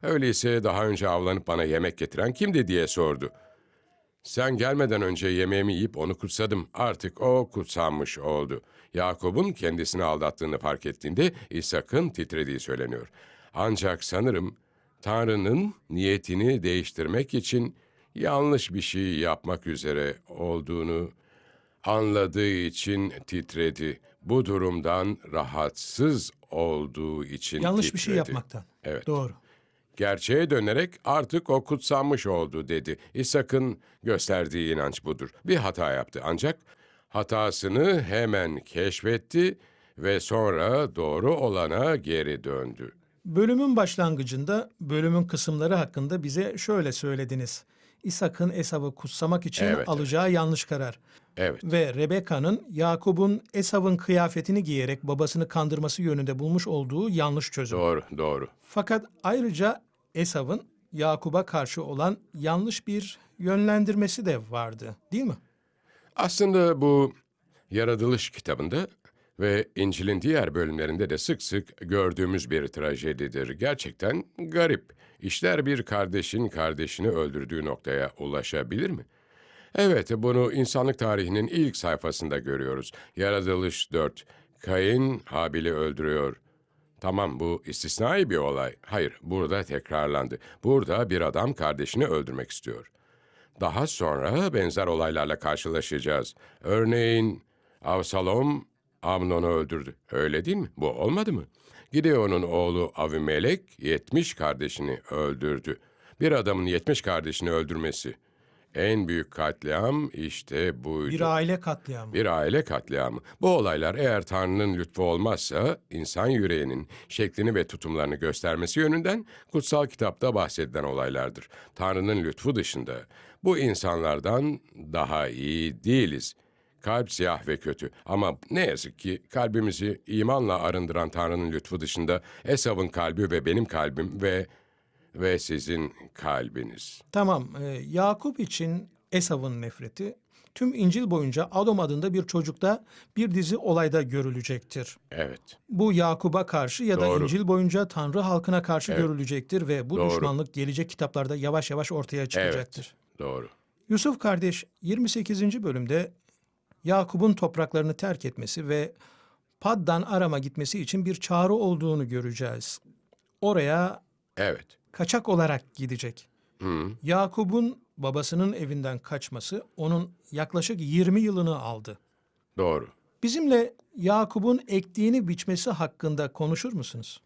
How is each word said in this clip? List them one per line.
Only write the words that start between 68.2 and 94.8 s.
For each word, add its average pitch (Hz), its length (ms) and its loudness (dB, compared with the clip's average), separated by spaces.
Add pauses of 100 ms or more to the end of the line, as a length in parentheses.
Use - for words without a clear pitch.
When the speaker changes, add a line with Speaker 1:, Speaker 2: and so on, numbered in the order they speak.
Speaker 1:
kitabında 85 580 -2 (520)
ve 104 360 2
İncil'in 95 460 2
diğer 117 340 2
bölümlerinde 78 540 0
de 78 80 -2
sık - 240 -2
sık - 360 -6
gördüğümüz 90 760 0
bir 73 160 0
trajedidir. 69 800 -4
Gerçekten 117 760 -4 (140)
garip. 165 560 0 (280)
İşler 156 440 0
bir 135 180 0
kardeşin 101 640 -2
kardeşini 80 600 -2
öldürdüğü 76 560 -2
noktaya 67 540 -4
ulaşabilir 71 720 -4
mi? - 160 -8 (720)
Evet, 170 420 4
bunu 123 360 4
insanlık 131 460 0
tarihinin 104 480 2
ilk 156 300 2
sayfasında 78 600 -2
görüyoruz. 67 540 -4 (240)
Yaratılış 92 760 0
dört. 78 340 -2 (340)
Kain 110 640 2
Habil'i 80 480 -2
öldürüyor. 76 600 -2 (680)
Tamam, 92 380 -2
bu 85 260 -2
istisnai 123 640 -2
bir 87 80 2
olay. 69 380 -2 (100)
Hayır, 90 360 -2
burada 90 420 -2
tekrarlandı. 71 760 -2 (260)
Burada 117 460 2
bir 87 120 0
adam 85 320 0
kardeşini 76 520 0
öldürmek 65 460 -4
istiyor. - 400 -12 (720)
Daha 98 260 0
sonra 95 640 0
benzer 92 340 2